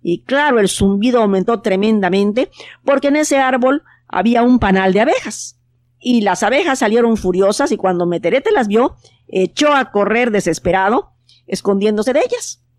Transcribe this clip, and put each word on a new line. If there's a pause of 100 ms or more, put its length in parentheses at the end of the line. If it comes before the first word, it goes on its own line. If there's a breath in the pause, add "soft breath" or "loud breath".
y
claro,
el
zumbido
aumentó
tremendamente, (340 loud breath)
porque
en
ese
árbol (260 soft breath)
había
un
panal
de
abejas, (380)
y
las
abejas
salieron
furiosas,
y
cuando
Meterete
las
vio, (320 soft breath)
echó
a
correr
desesperado, (340 soft breath)
escondiéndose
de
ellas. (140)